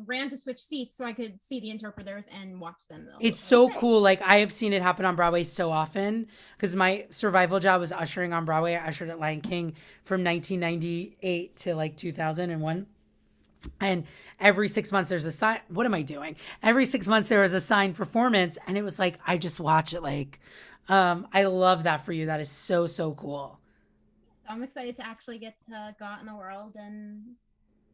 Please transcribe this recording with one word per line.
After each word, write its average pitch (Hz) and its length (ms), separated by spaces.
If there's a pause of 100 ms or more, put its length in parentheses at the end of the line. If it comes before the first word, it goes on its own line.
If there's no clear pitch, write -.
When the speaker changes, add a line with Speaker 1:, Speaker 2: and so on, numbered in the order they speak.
Speaker 1:
ran 254 240
to 269 80
switch 254 240
seats 262 340
so - 80
I 240 80
could 214 300
see 262 180
the 214 100
interpreters 202 580
and 185 340
watch - 280
them, 156 160
though. - 140
Speaker 2:
It's 226 80
Speaker 1:
It 220 40
was - 100
Speaker 2:
so 247 260
Speaker 1:
sick. 254 120
Speaker 2:
cool. 233 200
Like, 190 220
I 202 160
have 208 160
seen 214 180
it 196 100
happen 180 220
on 180 140
Broadway 175 260
so 170 260
often 196 580 (300)
'cause 180 180
my 190 340
survival 185 500
job 180 220
was 165 100
ushering 175 400
on 170 140
Broadway. 165 300
I 165 120
ushered 160 220
at 165 100
Lion 156 220
King 170 320 (300)
from 185 200
nineteen 175 380
ninety-eight 170 960
to, 175 180
like, 156 220
two 165 160
thousand 165 380
and 160 100
one. 165 260 (960)
And 185 240 (340)
every 202 300
six - 240
months 190 160
there's 170 160
a 160 60
sign. 220 360
What 185 180
am 233 80
I 160 100
doing? 143 340 (260)
Every 240 220
six 233 200
months 214 220
there 208 140
was 190 120
a 190 80
signed 196 340
performance, 208 680
and 185 120
it 208 80
was 190 120
like, 180 300
I 180 100
just 160 220
watch 156 340
it. 170 80
Like, 143 380 (500)
um, 185 440
I 196 100
love 185 400
that 165 220
for 170 80
you. 156 140
That 156 120
is 147 100
so, 175 380
so 160 260
cool. 143 460 (840)
Speaker 1:
So 214 80
I'm 226 100
excited 254 340
to 247 80
actually 233 320
get 220 300
to 214 320
go 208 60
out 202 160
in - 40
the 214 100
world 202 420
and 208 580 (580)